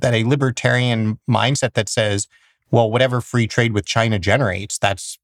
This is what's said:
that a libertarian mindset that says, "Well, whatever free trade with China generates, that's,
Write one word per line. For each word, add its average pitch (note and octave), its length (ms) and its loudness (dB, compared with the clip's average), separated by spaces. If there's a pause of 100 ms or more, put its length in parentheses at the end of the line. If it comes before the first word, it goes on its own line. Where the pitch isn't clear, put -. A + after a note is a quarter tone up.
that B2 120 2
a A2+ 100 2
libertarian B2 960 0 (100)
mindset A#2+ 460 0
that G#2+ 120 -2
says, G#2 400 -2 (440)
"Well, A#2 200 4
whatever B2 300 2
free A#2 260 0
trade A#2 240 0
with G#2 140 0
China A2+ 340 0
generates, G2 580 -2
that's, - 460 -4